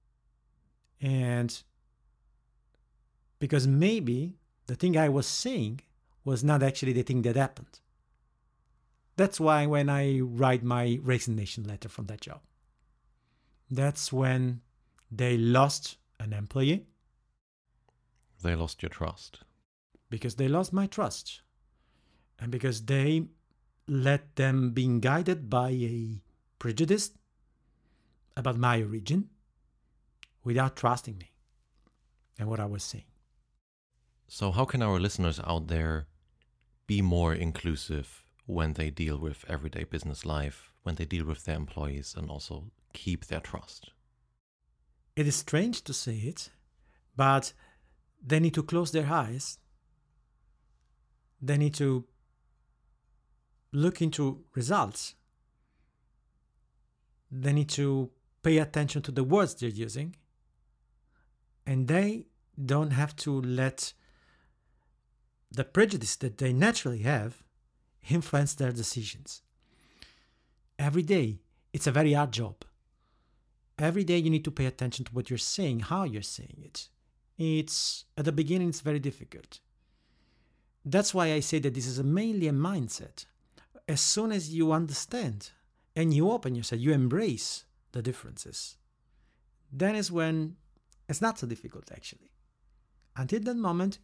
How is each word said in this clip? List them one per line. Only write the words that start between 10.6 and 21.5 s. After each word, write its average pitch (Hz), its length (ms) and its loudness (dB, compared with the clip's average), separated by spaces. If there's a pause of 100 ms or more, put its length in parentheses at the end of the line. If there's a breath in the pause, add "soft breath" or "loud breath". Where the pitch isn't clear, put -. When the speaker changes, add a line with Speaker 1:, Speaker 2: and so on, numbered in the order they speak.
Speaker 1:
my 120 380 2
resignation 117 640 -2
letter 101 260 -8
from 110 180 -10
that 104 140 -10
job, - 200 -14 (1300)
that's 139 440 -2
when 127 480 2 (500)
they 123 260 2
lost 127 600 4 (220)
an 107 140 -6
employee. 135 540 0 (1500)
Speaker 2:
They 87 140 0
lost 80 260 -4
your - 80 -4
trust. - 520 -10 (680)
Speaker 1:
Because 113 260 -6
they 135 120 0
lost 180 260 0
my 196 140 0
trust. - 540 -6 (960)